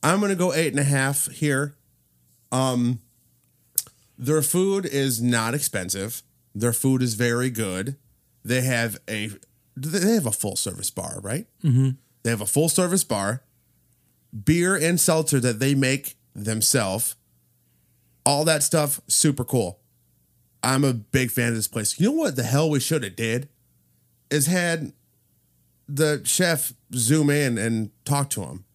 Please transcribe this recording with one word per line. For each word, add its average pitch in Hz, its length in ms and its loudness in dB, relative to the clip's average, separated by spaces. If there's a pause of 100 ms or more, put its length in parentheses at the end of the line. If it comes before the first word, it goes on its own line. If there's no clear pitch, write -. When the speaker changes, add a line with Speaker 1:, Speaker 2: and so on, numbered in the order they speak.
Speaker 1:
I'm 175 180 4
gonna 202 140 0
go 180 180 0
eight 165 200 0
and - 80 2
a 139 40 4
half 139 460 0
here. 143 440 0 (760)
Um, 123 480 0 (1160)
their 147 240 2
food 185 440 0
is 135 360 -2
not 120 320 0
expensive. 98 680 -6 (320)
Their 113 180 0
food 131 300 0
is 120 120 0
very 120 360 0
good. 107 460 -6 (480)
They 127 180 0
have 117 360 -2 (100)
a, 107 220 -6 (460)
they 170 380 0
have 190 120 0
a 107 60 -2
full 95 240 -4
service - 340 -6
bar, - 320 -10
right? 120 240 -6 (160)
Speaker 2:
Mm-hmm. 131 280 4 (320)
Speaker 1:
They 113 80 0
have 113 120 -2
a 101 40 -6
full - 220 2
service 180 340 2
bar, 107 400 -2 (1000)
beer 175 320 4
and 165 240 2
seltzer 160 400 2
that 117 180 0
they 135 160 2
make 135 420 0 (180)
themselves. 107 840 0 (1080)
All 143 180 4
that 156 180 2
stuff, 147 460 0
super 143 360 2
cool. 104 360 -2 (840)
I'm 131 220 2
a 131 100 4
big 120 360 -2
fan 120 200 0
of 117 60 -2
this 107 120 -4
place. - 300 -4
You 170 80 4
know 254 60 2
what 294 240 -2
the 127 60 -2
hell 139 280 2
we 147 100 0
shoulda 110 300 -2
did? 113 380 -4 (840)
Is 143 160 2
had 170 460 0 (960)
the 147 360 0
chef - 480 0 (220)
zoom 139 340 2
in 143 300 2
and 110 320 -2 (160)
talk 143 240 0
to - 140 -6
him. 76 200 -14 (100)